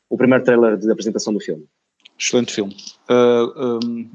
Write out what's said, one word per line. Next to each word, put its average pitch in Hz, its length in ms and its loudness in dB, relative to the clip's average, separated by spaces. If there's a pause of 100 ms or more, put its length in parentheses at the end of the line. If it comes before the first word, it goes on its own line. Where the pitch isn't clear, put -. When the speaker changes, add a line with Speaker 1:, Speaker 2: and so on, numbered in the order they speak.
Speaker 1:
o 120 80 -4
primeiro 123 280 2
trailer 117 340 4
de 107 120 -2
apresentação 107 440 -2
do 101 60 -4
filme. 78 260 -10 (520)
Speaker 2:
Excelente - 340 -2
filme. 98 240 -6 (320)
Ah, 120 760 2
hum, 117 300 -8